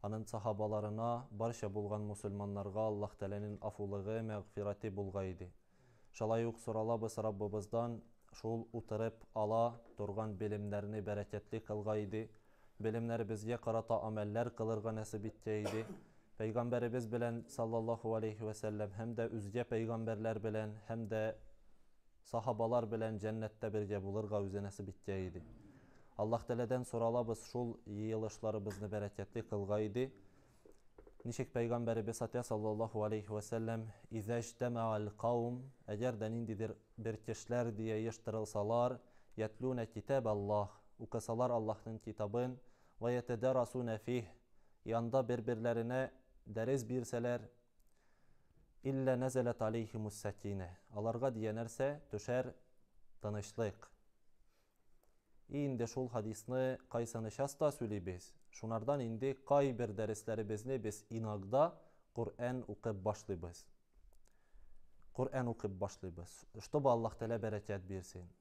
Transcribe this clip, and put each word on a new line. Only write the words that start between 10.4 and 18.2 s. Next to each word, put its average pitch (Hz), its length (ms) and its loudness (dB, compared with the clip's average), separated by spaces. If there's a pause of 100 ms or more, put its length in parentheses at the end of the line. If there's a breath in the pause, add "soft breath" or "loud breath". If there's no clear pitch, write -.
бәрәкәтле 104 560 -2
кылгай 107 480 0
иде. 107 220 -2 (500 soft breath)
Белемнәр 113 480 0
безгә 110 320 -2
карата 113 380 2 (100)
амәлләр 107 480 0
кылырга 110 400 0
нәсип 107 320 -4
иткәй 107 380 -2
иде. 110 160 0 (560 loud breath)
Пәйгамбәребез 120 720 0
белән 117 300 0 (100)
саллаллаһу 113 640 0
алейхи 110 320 0